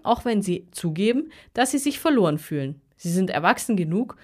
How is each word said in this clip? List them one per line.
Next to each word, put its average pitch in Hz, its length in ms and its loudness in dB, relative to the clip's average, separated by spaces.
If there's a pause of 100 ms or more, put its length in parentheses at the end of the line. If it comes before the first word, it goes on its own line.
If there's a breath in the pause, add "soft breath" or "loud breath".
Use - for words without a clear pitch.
auch 233 200 0
wenn 226 160 2
sie 180 300 -4
zugeben, 214 640 -2 (200 loud breath)
dass 262 200 0
sie 285 60 0
sich 285 200 -2
verloren 190 400 4
fühlen. 143 420 -6 (160)
Sie 170 140 -6
sind 185 200 0
erwachsen 202 460 0
genug, 180 480 -2